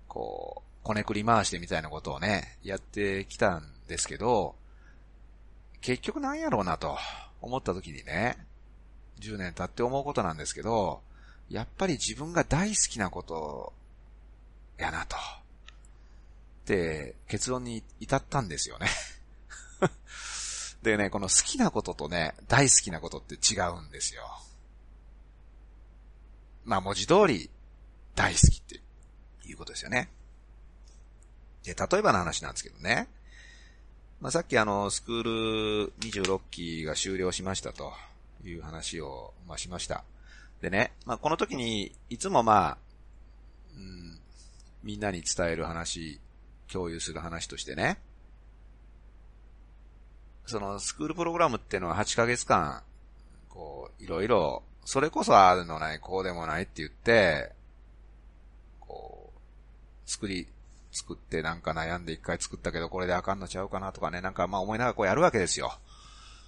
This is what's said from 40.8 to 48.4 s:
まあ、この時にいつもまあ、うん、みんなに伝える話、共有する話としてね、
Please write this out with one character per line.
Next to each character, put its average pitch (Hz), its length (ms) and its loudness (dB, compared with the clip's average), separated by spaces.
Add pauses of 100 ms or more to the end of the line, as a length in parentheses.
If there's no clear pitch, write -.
ま 120 80 -4
あ、 110 40 -4
こ 151 120 0
の 165 60 4
時 233 200 -2
に 113 380 -2 (160)
い 117 80 -6
つ 185 100 -4
も 147 140 6
ま 101 280 8
あ、 - 80 -6 (960)
う - 40 -16
ん、 87 420 -16 (600)
み 107 140 -8
ん 104 40 -12
な 104 100 0
に 85 120 -4
伝 - 260 0
え 82 80 0
る 82 80 -4
話、 82 560 -6 (500)
共 90 200 -4
有 82 100 -8
す 82 120 -6
る 78 80 -8
話 82 260 -8
と 69 100 -12
し - 80 -8
て - 100 -8
ね、 139 240 0 (2500)